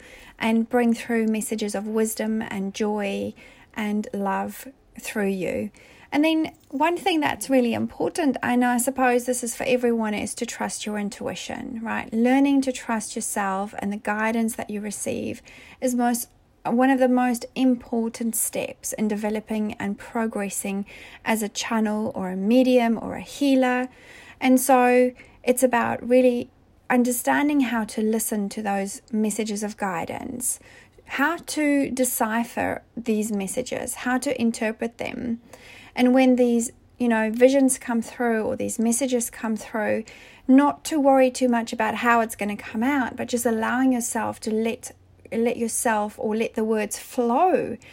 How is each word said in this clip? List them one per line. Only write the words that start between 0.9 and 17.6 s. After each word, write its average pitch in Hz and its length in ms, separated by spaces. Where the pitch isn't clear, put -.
through 226 360
messages 214 480
of 202 100
wisdom 220 560
and 196 320
joy 208 580
and 208 360
love 196 560
through 202 300
you. 196 400
And 294 140
then 320 300
one 320 280
thing 339 220
that's - 280
really 240 280
important, 240 680
and 247 240
I 247 140
suppose 247 460
this 247 180
is 233 120
for - 120
everyone, 233 480
is 208 180
to 233 140
trust - 360
your 208 140
intuition, 202 840
right? 214 280
Learning 269 500
to 262 100
trust 226 440
yourself 202 640
and 202 160
the 208 40
guidance 220 580
that - 160
you 208 100
receive - 640
is 254 140
most, 240 360
one 254 260
of 269 100
the 254 80
most 247 380
important 233 800